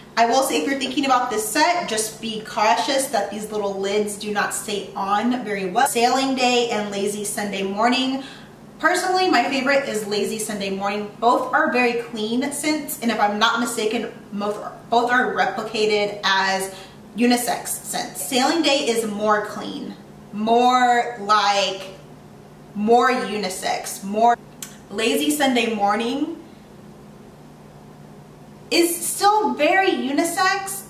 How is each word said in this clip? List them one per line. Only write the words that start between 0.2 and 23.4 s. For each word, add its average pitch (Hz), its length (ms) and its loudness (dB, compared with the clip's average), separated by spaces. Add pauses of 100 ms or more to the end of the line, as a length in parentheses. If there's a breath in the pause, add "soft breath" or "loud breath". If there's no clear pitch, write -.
will 262 160 4
say, - 180 0
if 277 80 0
you're 269 100 0
thinking 269 280 -2
about 247 240 2
this 220 180 -2
set, 330 400 2
just 220 320 -4
be 220 220 -8
cautious 240 680 2
that 202 220 -2
these 208 200 -8
little 202 300 -4
lids 208 380 -2
do 208 120 -6
not 202 220 -2
stay - 420 -6
on 214 480 0
very 190 280 -4
well. 226 160 4
Sailing 254 480 2
Day 247 360 2
and 208 200 -2
Lazy 202 340 -4
Sunday 196 380 -4
Morning. 254 600 0 (560 loud breath)
Personally, 370 520 2
my 247 140 4
favorite 269 440 0
is 208 180 -4
Lazy 220 320 -2
Sunday 202 300 -6
Morning. 202 500 -4
Both 254 360 2
are 302 180 2
very 240 300 2
clean 233 500 -4
scents, - 480 -4
and 233 100 0
if 214 80 -2
I'm 208 200 2
not 226 220 2
mistaken, 220 520 -4 (200)
both 202 300 -4
are, - 140 -12 (140)
both 240 200 4
are 240 240 2
replicated 214 880 0
as 190 500 0 (420 loud breath)
unisex 240 520 2
scents. - 540 -8
Sailing 285 400 2
Day 285 260 2
is 220 220 0
more 214 360 0
clean, - 480 -10 (380)
more 240 880 4
like, 202 680 2 (840)
more 233 360 4
unisex, 202 920 -4